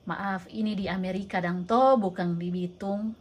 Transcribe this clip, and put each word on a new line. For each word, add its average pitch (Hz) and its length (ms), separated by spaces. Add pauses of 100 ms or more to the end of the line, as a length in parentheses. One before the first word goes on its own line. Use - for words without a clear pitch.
maaf, 190 480
ini 214 240
di 196 80
Amerika 185 560
dang 175 240
to, 262 320
bukan 180 400
di 175 160
Bitung 196 680